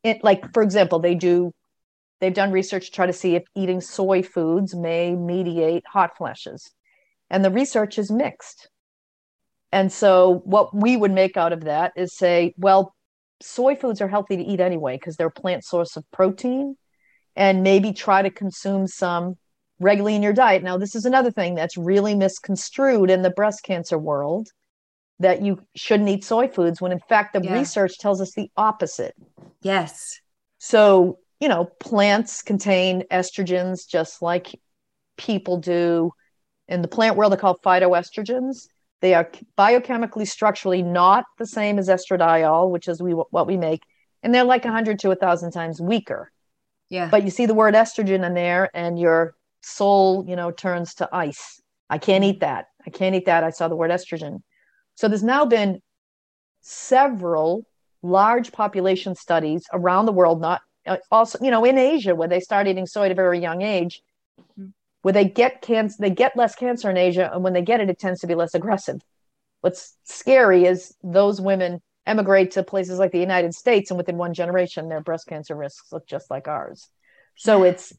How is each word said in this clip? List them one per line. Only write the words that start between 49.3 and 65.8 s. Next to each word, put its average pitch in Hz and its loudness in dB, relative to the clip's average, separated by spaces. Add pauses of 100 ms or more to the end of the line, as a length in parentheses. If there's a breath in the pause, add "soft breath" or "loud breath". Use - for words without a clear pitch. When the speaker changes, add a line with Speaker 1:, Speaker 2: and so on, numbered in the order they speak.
Speaker 1:
soul, 190 2
you 180 -8
know, 175 -6
turns 175 -6
to - -6
ice. - -8 (280)
"I 151 -4
can't 196 2
Speaker 2:
Mm. 196 4
Speaker 1:
eat 196 -2
that. 131 -4 (180)
I - -20
can't 190 -2
eat 180 -4
that. 165 2
I 160 -2
saw 165 -4
the 160 -6
word 165 -2
estrogen." 165 -8 (540)
So 220 -2
there's 208 -2
now 269 2
been 208 0 (800)
several 190 0 (360)
large 214 2
population 190 -2
studies 160 -4
around 185 2
the 226 0
world, 170 4
not, 165 -2 (240)
uh, 175 -4 (140)
also, 220 2
you 262 0
know, 226 2
in 269 4
Asia, 254 2
where 165 -2
they 180 0
start 202 0
eating 185 -2
soy 202 -2
at 190 2
a 180 -4
very 180 2
young 175 -6
age, 185 -4 (580)
Speaker 2:
Mm. 196 -18 (280)
Speaker 1:
where 190 0
they 202 6
get 240 0
canc-, 220 -2